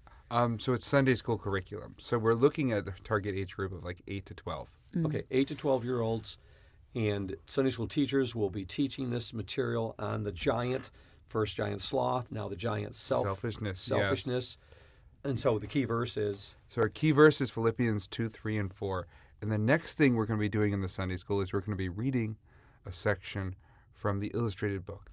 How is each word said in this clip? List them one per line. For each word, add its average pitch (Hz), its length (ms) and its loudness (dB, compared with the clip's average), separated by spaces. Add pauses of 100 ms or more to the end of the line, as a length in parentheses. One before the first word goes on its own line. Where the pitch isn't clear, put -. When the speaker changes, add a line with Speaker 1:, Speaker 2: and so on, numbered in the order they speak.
(300)
Speaker 1:
Um, 117 280 2
so 131 140 0
it's 117 140 -2
Sunday 135 280 6
school 113 240 -2
curriculum. 98 600 -6
So - 200 0
we're 113 160 4
looking 131 380 2
at 101 120 0
the 95 80 -8 (120)
target 101 300 0
age 95 200 -4
group 95 180 -4
of, 87 120 -10
like, 90 240 -10
eight 98 180 -6
to 107 80 -14
twelve. 76 340 -8 (240)
Speaker 2:
Mm. 165 140 0
Speaker 3:
Okay, 151 240 -2
eight 135 180 2
to 151 60 -6
twelve-year-olds. 120 840 -2 (580)
And 101 420 0 (100)
Sunday 135 240 2
school 113 160 -4
teachers 131 480 0
will 107 160 0
be 98 140 -6
teaching 131 460 -4
this 120 240 -2
material 113 640 -2
on 107 260 -4
the 101 80 -2
giant, 120 580 -2 (380)
first 107 260 0
giant 101 280 -2
sloth, 127 500 0
now 104 160 -6
the 98 80 -6
giant 107 380 -4
self- - 320 0
Speaker 1:
Selfishness, 101 600 -4
yes. 127 120 2
Speaker 3:
selfishness. 123 560 0 (680)
And 135 160 -2
so 113 200 2
the 104 80 -6
key 135 180 0
verse 117 320 -2
is? 104 380 -2 (140)
Speaker 1:
So - 120 -2
our 147 80 4
key 156 240 2
verse 147 280 10
is 131 100 -2
Philippians 113 560 0
two, 113 220 -4
three, 107 280 -6
and 98 160 -2
four. 95 340 -4 (360)
And 107 100 0
the 107 60 2
next 127 360 2
thing 135 220 6
we're 110 100 2
gonna 107 140 0
be 104 80 2
doing 104 240 2
in 98 80 0
the 92 80 -2
Sunday 92 300 -4
school 101 240 -2
is 92 100 -4
we're 101 80 2
gonna 101 160 -4
be 92 140 -2
reading 113 460 -2 (500)
a 95 60 -10
section 95 640 -2 (380)
from 101 280 -2
the 104 140 -4
illustrated 101 520 -2
book, 98 260 -12